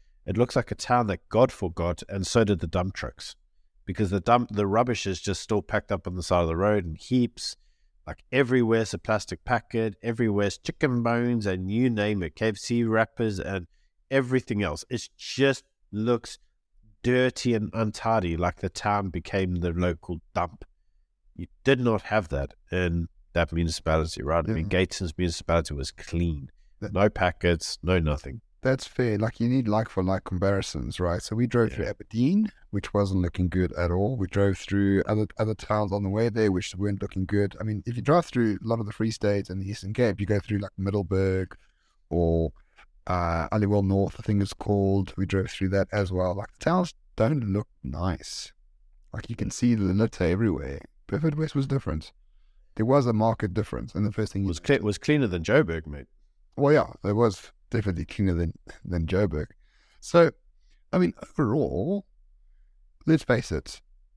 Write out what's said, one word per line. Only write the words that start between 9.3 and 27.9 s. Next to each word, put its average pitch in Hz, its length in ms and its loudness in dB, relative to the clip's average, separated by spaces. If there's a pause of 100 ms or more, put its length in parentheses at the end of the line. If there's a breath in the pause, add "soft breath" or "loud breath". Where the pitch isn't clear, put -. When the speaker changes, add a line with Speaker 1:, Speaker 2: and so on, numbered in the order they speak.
Speaker 1:
packet, 110 600 -2
everywhere's 107 560 0
chicken 123 420 -2
bones, 117 460 0
and 92 240 -2
you 120 180 2
name 104 320 0
it, 80 140 -6
K 110 140 0
F 101 80 -4
C 117 260 -2
wrappers 110 560 0
and 90 260 -6 (460)
everything 127 500 0
else. 78 280 -2
It 123 280 -6
just - 460 0 (280)
looks 113 460 -2 (640)
dirty 127 540 2
and 107 180 -2
untidy, 107 640 0
like 87 200 0
the 95 120 -4
town 101 400 -2
became 90 460 -2
the 87 160 -2
local 87 500 -4 (140)
dump. 87 280 -4 (720)
You 87 120 -10 (160)
did 135 160 4
not 117 220 2
have 107 280 -2
that 69 260 -4 (160)
in 85 360 0 (260)
that 85 200 0
municipality, 80 680 0
right? 80 200 2
I 104 100 -2
mean, 87 180 -2
Speaker 2:
Yeah. 92 80 4
Speaker 1:
Gauteng's 90 380 -2
municipality 85 560 0
was 69 180 -6
clean. 80 580 -4 (300)
Speaker 2:
That 101 140 -6
Speaker 1:
No 101 160 4
packets, 87 720 0
no 90 160 2